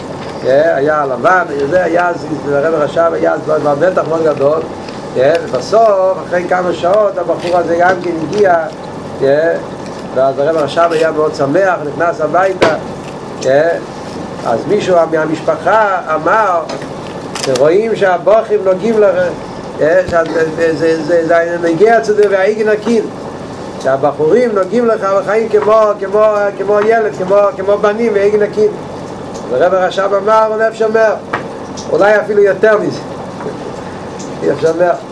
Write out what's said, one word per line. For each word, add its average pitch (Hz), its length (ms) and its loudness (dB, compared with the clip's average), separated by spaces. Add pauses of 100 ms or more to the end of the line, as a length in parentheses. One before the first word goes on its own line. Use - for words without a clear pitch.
(460)
אה, 151 300 4
היה 151 300 0
לבן, 143 360 2 (280)
זה 180 140 2
היה 175 240 0
אז, 151 180 -6 (260)
הרב 147 220 2
רש"ב 165 380 2
היה 165 200 0
אז 156 140 -2
במתח 156 640 2
מאוד 160 160 0
גדול, 147 360 2 (560)
אה, 135 180 4 (100)
ובסוף, 190 760 2 (100)
אחרי 180 200 -2
כמה 180 240 0
שעות, 190 460 2
הבחור 170 400 -2
הזה 170 220 0
גם 180 220 4
כן 180 80 -4 (180)
הגיע, 190 260 4 (680)
אה, 151 320 2 (600)
ואז 131 240 0
הרב 156 180 0
רש"ב 160 360 0
היה 160 180 2
מאוד 151 240 0
שמח, 165 440 2 (160)
נכנס 160 260 -2
הביתה, 170 540 2 (720)
אה, 156 300 4 (680)
אז 117 220 0
מישהו 180 280 2 (140)
מהמשפחה 165 880 0 (160)
אמר 180 460 2 (840)
שרואים 165 500 2
שהבוחרים 190 680 2
נוגעים 196 360 0
לך, 196 140 4 (680)
אה, 165 200 4 (100)
שה-, 165 140 2 (320)
זה, 165 200 0
זה, 160 280 0
זה, 165 220 2
זה 170 360 2
נגיע 180 360 4
אצל 208 140 0 (180)
והאיגן 214 380 2
הקין, 214 360 0 (800)
שהבחורים 147 720 2
נוגעים 196 320 0
לך 220 200 0 (120)
בחיים 202 300 0
כמו, 208 320 4 (200)
כמו, 196 240 2 (340)
כמו 202 220 0
ילד, 214 380 2
כמו, 185 180 2 (200)
כמו 196 220 0
בנים, 214 360 0
והאיגן 208 280 2
הקין. 208 260 2 (840)
ורב 160 240 2
הרש"ב 190 400 0
אמר, 214 340 4
הוא 214 80 -2
נפש 220 260 -2
אומר, 220 320 2 (800)
אולי 208 240 4
אפילו 208 260 2
יותר 202 360 4
מזה. 151 220 -4 (1400)
<laughs> - 0 - (100)
נפש 139 120 -2
אומר. 170 280 2 (200)